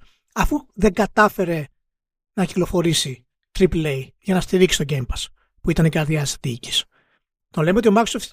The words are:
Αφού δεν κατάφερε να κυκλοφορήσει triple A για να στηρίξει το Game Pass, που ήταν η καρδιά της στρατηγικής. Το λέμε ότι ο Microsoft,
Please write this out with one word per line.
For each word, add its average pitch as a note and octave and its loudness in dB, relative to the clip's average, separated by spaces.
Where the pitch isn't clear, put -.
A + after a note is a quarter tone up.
Αφού - 0
δεν G3+ 2
κατάφερε F#3 0
να F#3+ -2
κυκλοφορήσει E3+ -2
triple F3 2
A C3+ -6
για F#3+ -4
να F3+ 0
στηρίξει F3+ 0
το C#3+ -4
Game B2+ -6
Pass, - -8
που - -2
ήταν D#3+ 2
η D#3+ 4
καρδιά D#3 -2
της C#3 -4
στρατηγικής. - -6
Το E3 -2
λέμε F#3 2
ότι A#3 4
ο G3+ 6
Microsoft, - -2